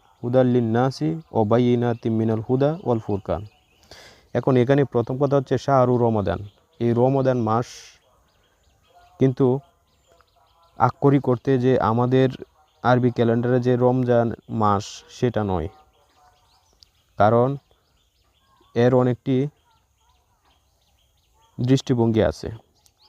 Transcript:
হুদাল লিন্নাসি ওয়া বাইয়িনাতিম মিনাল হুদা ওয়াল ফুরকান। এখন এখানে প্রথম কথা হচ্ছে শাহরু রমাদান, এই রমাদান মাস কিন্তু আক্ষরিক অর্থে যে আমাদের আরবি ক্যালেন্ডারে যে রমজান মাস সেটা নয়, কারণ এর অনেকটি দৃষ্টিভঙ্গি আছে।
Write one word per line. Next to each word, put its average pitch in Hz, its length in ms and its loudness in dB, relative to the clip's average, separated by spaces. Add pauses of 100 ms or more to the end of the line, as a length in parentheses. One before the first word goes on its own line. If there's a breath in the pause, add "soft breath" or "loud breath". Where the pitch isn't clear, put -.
(240)
হুদাল 127 240 2
লিন্নাসি 123 720 -2 (100)
ওয়া 113 140 0
বাইয়িনাতিম 120 680 0
মিনাল 110 360 -2
হুদা 139 340 0
ওয়াল 120 160 -2
ফুরকান। 98 460 -6 (880 loud breath)
এখন 127 240 0
এখানে 139 260 2
প্রথম 123 340 -4
কথা 139 180 0
হচ্ছে 135 220 0
শাহরু 127 400 2
রমাদান, 104 420 0 (400)
এই 117 140 0
রমাদান 131 480 0
মাস 110 240 -2 (1500)
কিন্তু 131 400 0 (1160)
আক্ষরিক 139 520 0
অর্থে 131 280 0
যে 127 220 2
আমাদের 123 500 2 (540)
আরবি 123 280 2
ক্যালেন্ডারে 120 480 0
যে 123 200 0
রমজান 123 520 2 (180)
মাস 104 600 -2
সেটা 120 340 -4
নয়, 92 240 -4 (1500)
কারণ 117 400 2 (1160)
এর 123 200 2
অনেকটি 127 520 0 (2250)
দৃষ্টিভঙ্গি 117 600 2
আছে। - 260 -4 (600)